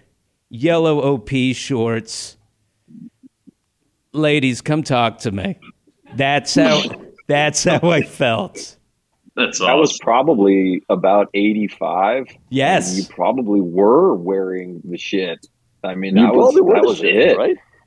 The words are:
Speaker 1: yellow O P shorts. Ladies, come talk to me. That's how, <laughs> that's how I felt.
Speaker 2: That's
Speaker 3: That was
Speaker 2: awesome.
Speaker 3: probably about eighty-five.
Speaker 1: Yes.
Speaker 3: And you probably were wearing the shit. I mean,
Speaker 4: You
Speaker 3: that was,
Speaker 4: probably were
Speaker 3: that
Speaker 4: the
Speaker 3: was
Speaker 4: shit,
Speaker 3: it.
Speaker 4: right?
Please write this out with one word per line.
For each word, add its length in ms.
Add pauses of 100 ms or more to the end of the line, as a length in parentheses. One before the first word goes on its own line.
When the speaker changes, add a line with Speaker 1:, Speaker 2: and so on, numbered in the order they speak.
(500)
Speaker 1:
yellow 500
O 180
P 360
shorts. 840 (1800)
Ladies, 480
come 220
talk 380
to 100
me. 260 (600)
That's 400
how, 260 (220)
<laughs> 240
that's 360
how 140 (100)
I 140
felt. 720 (600)
Speaker 2:
That's 240
Speaker 3:
That 140
was 180
Speaker 2:
awesome. 120
Speaker 3:
probably 840
about 420
eighty-five. 920 (240)
Speaker 1:
Yes. 400
Speaker 3:
And 80
you 160
probably 480
were 520
wearing 720
the 140
shit. 480 (380)
I 100
mean, 220
Speaker 4:
You 100
Speaker 3:
that 80
was, 180
Speaker 4:
probably 100
were 120
Speaker 3:
that 80
Speaker 4:
the 60
Speaker 3:
was 100
Speaker 4:
shit, 180 (140)
Speaker 3:
it. 80
Speaker 4:
right? 180 (300)